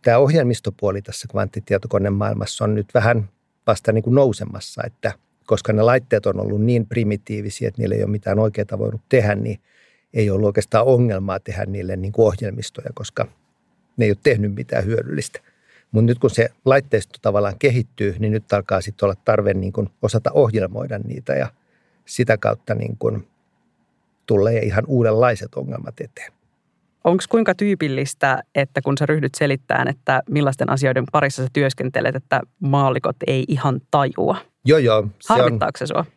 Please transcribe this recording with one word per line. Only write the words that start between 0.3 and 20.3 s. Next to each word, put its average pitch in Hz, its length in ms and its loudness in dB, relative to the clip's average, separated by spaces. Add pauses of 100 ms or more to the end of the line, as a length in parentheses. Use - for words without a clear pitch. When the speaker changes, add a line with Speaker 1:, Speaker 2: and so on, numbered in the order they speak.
Speaker 1:
tässä - 300 -14
kvanttitietokonemaailmassa 101 1300 -2
on 107 120 0
nyt 104 180 -4
vähän 113 360 2 (380)
vasta, 110 240 2
niin 110 120 0
kuin, 120 120 2
nousemassa, 110 680 -2
että – 110 260 -6 (340)
koska - 280 0
ne 107 80 2
laitteet 120 440 2
on 98 140 0
ollut 104 220 -2
niin 117 260 2
primitiivisiä, 104 800 -4
että 104 140 -6
niille 98 140 0
ei 107 80 0
ole 101 80 -2
mitään 101 280 -2
oikeaa 107 380 -2
voinut 107 320 -4
tehdä, 104 260 4
niin 107 240 -6 (540)
ei 107 160 0
ollut 98 160 0
oikeastaan 107 400 2
ongelmaa 101 540 2
tehdä 95 260 -8
niille, 95 300 -6
niin 92 160 -6
kuin, 113 160 4
ohjelmistoja, 104 680 -6
koska - 340 -8 (720)
ne 117 80 2
ei 104 60 2
ole 98 120 0
tehnyt 104 320 2
mitään 64 300 -4
hyödyllistä. 76 540 -6 (520)
Mut 110 140 4
nyt 120 140 2
kun 135 100 4
se 117 200 0 (160)
laitteisto 131 560 2
tavallaan 101 380 -2
kehittyy, 117 600 0
niin 110 120 -2
nyt 107 220 -2
alkaa 98 280 0
sit - 220 -6
olla 98 120 0 (100)
tarve, 104 280 2
niin 95 200 -4
kuin, 101 160 -4 (120)
osata 113 320 -2